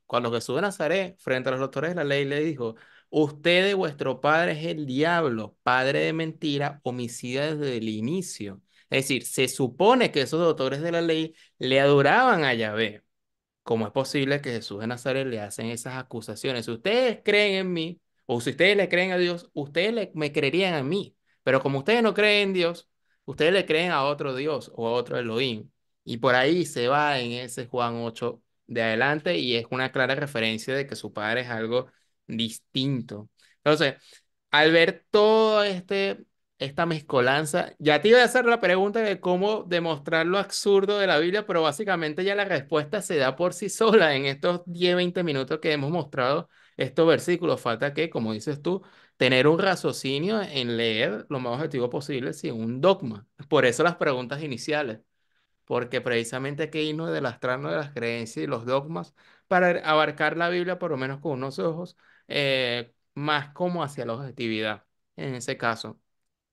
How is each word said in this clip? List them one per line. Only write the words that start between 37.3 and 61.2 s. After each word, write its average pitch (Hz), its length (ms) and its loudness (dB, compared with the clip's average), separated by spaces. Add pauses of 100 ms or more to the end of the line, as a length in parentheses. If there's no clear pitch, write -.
ya 147 220 4
te 208 80 4
iba 247 120 10
a - 40 8
hacer 240 200 2
la 233 160 4
pregunta 196 400 2
de 196 180 -2
cómo 185 440 0
demostrar 165 640 0
lo 185 140 2
absurdo 196 600 2
de 196 80 2
la 156 120 4
Biblia, 185 260 0
pero 175 160 0
básicamente 160 600 0
ya 196 120 2
la 202 100 0
respuesta 160 560 -2
se 175 160 -2
da 135 180 2
por 175 180 0
sí 196 160 -6
sola 196 460 6
en 135 100 0
estos 175 400 0
diez, 175 300 2
veinte 180 280 0
minutos 151 360 -2
que 160 140 0
hemos 143 180 -2
mostrado 143 580 -2 (280)
estos 135 300 2
versículos. 160 540 2
Falta 123 320 -2
que, 156 160 -2
como 110 240 -4
dices 143 280 -6
tú, 180 200 -4 (360)
tener 131 300 6
un 165 120 4
raciocinio 175 840 -2
en 127 360 -4
leer 117 520 -2
lo 139 100 -4
más 123 160 -4
objetivo 139 340 -4
posible 143 440 -6
sin 147 220 -8
un 117 260 -6
dogma. 143 460 0 (220)
Por 139 160 6
eso 123 180 4
las 170 140 2
preguntas 139 440 -2
iniciales, 143 600 -6 (640)
porque 123 360 -4
precisamente 131 640 -4
hay 151 60 -6
que 156 140 -4
irnos 156 280 -4
de 156 100 -4
las, 123 180 -6
traernos 135 320 -4
de 165 60 -2
las 143 140 -8
creencias 117 520 -6
y 156 40 -4
los 120 180 -6
dogmas 151 480 -4 (340)
para 180 320 2 (100)
abarcar 151 480 2
la 170 120 0
Biblia, 175 300 -2
por 170 120 -4
lo 139 60 -2
menos 135 220 -6
con 151 140 -4